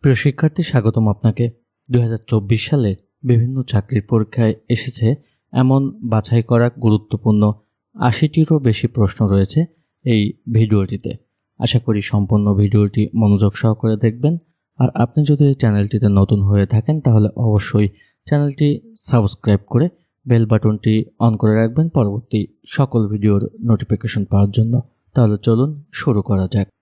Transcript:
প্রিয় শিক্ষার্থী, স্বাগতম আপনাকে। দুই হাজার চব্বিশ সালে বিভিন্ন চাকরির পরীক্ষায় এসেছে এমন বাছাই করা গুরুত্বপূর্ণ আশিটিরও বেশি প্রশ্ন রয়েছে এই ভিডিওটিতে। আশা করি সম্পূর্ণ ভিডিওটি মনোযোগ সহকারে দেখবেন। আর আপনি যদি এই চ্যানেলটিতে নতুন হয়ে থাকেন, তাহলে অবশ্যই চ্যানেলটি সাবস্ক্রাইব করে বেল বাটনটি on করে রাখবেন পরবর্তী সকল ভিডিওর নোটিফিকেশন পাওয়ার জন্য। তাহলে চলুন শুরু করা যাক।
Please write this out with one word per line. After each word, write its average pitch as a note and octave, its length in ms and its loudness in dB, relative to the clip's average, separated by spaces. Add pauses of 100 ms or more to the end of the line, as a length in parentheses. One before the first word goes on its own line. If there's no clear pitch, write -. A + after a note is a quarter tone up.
প্রিয় B2 160 2
শিক্ষার্থী, D#3 380 0
স্বাগতম A2+ 420 0 (100)
আপনাকে। A2 300 0 (480)
দুই B2 100 2
হাজার A2+ 160 -4 (120)
চব্বিশ G#2+ 380 0
সালে B2+ 220 0 (380)
বিভিন্ন A#2+ 340 0
চাকরির G#2 480 -4
পরীক্ষায় A2 440 0 (140)
এসেছে A#2+ 380 -2 (460)
এমন C3 300 2 (300)
বাছাই A2 300 0
করা A#2 240 0 (180)
গুরুত্বপূর্ণ G#2+ 580 0 (680)
আশিটিরও D#3 500 0
বেশি B2 280 0 (100)
প্রশ্ন G2+ 300 -2
রয়েছে G2 340 0 (440)
এই A2+ 180 0 (300)
ভিডিওটিতে। G#2+ 580 0 (480)
আশা B2 200 -2
করি G#2+ 240 -2
সম্পূর্ণ G#2 520 0
ভিডিওটি G#2 480 2 (120)
মনোযোগ G2+ 420 2
সহকারে A2 400 -2
দেখবেন। A#2+ 380 -2 (440)
আর B2+ 160 0
আপনি C#3+ 300 0
যদি D3 200 2
এই C#3 100 4
চ্যানেলটিতে G#2 540 0
নতুন G2 340 2
হয়ে G2 240 2
থাকেন, D3 340 -2
তাহলে G#2+ 360 2
অবশ্যই G#2 520 0 (380)
চ্যানেলটি C#3+ 420 -2 (280)
সাবস্ক্রাইব G#2 640 0 (120)
করে B2+ 140 2 (400)
বেল A#2 200 2
বাটনটি G#2+ 480 0 (300)
on A2+ 120 4
করে G#2+ 240 0
রাখবেন A#2+ 280 0
পরবর্তী G#2+ 520 -2 (360)
সকল B2 320 0
ভিডিওর G2+ 340 0 (220)
নোটিফিকেশন G#2+ 600 -2
পাওয়ার G2 260 0
জন্য। A2+ 240 0 (400)
তাহলে G#2+ 220 2 (100)
চলুন A#2+ 240 0 (220)
শুরু G#2+ 300 -2
করা F#2+ 300 -2
যাক। G2+ 140 -2 (160)